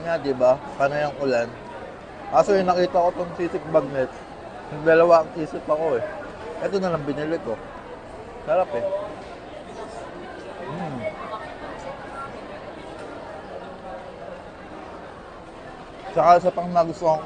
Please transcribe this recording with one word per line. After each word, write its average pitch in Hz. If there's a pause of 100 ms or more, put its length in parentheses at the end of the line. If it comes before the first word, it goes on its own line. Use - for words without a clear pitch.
nga, 165
di 135
ba? 127 (160)
Panay 147
ang 135
ulan. 123 (800)
Kaso 160
yung 190
nakita 180
ko 175
tong 175
sisig 165
bagnet, 139 (560)
yung 151
dalawa 165
ang -
isip 156
ako 156
eh. 107 (560)
Ito 190
na 185
lang 147
binili 156
ko. 110 (880)
Sarap 180
eh. 587 (1800)
Mm. 135 (4000)
Tsaka 170
isa 180
pang 175
nagustuhan 165